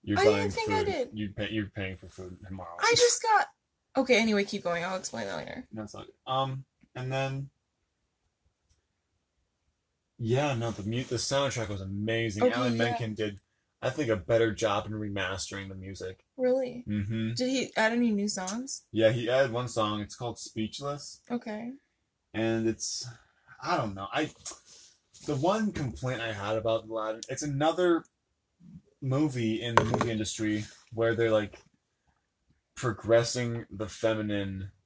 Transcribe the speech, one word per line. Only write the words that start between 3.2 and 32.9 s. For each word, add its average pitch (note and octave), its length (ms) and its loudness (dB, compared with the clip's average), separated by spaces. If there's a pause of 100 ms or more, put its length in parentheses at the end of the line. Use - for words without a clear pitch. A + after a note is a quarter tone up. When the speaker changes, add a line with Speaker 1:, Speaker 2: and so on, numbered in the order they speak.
Speaker 2:
got, G#4+ 260 4 (500)
okay, C4 220 6
anyway, G#3+ 240 4
keep G3 200 -4
going. E3+ 200 -2
I'll F#3+ 140 -4
explain A#2 300 -6
that F2+ 100 -6
later. - 340 -10
Speaker 1:
No, G#2+ 120 -8
it's G#2 100 -12
not - 140 -14
good. - 80 -20 (100)
Um, C3 400 -2 (300)
and C3 180 -6
then, C3+ 360 -2 (2750)
yeah, C3 360 2
no, A#2 180 -2
the G2+ 160 -8
mu-, A#2+ 160 -2
the B2 120 -4
soundtrack B2 540 0
was G2 120 -6
amazing. G#2+ 600 -2
Speaker 2:
Okay, B2 100 4
Speaker 1:
Alan B2 220 0
Speaker 2:
yeah. A#2 80 2
Speaker 1:
Menken A2+ 300 0
did, G#2 260 -4 (420)
I B2 80 0
think, C3 200 -2
a A2 80 4
better A2+ 360 4
job G#2 320 0
in G2+ 80 -8
remastering G2 760 -4
the F#2+ 60 -10
music. F#2 500 -10 (120)
Speaker 2:
Really? B3+ 500 0
Speaker 1:
Mm-hmm. A2 480 0
Speaker 2:
Did B3+ 140 0
he C4 280 -2
add A3 160 4
any A#3+ 180 4
new G3+ 160 0
songs? G#3 640 -6
Speaker 1:
Yeah, A2 200 6
he A#2 180 0
added C3 220 4
one A#2+ 180 -2
song. G#2+ 320 0
It's G2+ 140 -10
called A#2 240 -8
Speechless. C#3 840 -8 (100)
Speaker 2:
Okay. A#3 400 -6 (640)
Speaker 1:
And A2+ 340 2
it's, - 400 -4 (560)
I F3 140 0
don't G#2+ 180 -4
know. G2 160 -8
I, D3 180 -2 (960)
the D3 100 0
one G3 360 2
complaint B2+ 500 -4
I A2+ 120 -4
had G#2 240 -2
about A2 280 0
Aladdin, A2 440 -4
it's C3+ 140 -6
another D#3+ 600 2 (1000)
movie B2+ 600 2
in A#2+ 140 0
the A2+ 100 10
movie A#2 260 2
industry G#2+ 540 -2 (280)
where A2+ 220 4
they're, A2+ 160 2
like, G#2 280 2 (1160)
progressing A#2 960 2